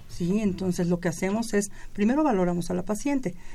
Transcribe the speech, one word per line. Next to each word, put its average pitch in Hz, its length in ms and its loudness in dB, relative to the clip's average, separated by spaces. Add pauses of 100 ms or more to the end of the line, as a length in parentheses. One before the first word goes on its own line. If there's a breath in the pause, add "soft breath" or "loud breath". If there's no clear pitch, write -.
¿sí? 185 320 0
Entonces, 185 480 0
lo 175 120 2
que 180 80 -2
hacemos 202 460 0
es, 202 160 2 (240 loud breath)
primero 240 280 4
valoramos 180 480 2
a 180 40 0
la 180 100 -2
paciente, 254 500 -2 (200 soft breath)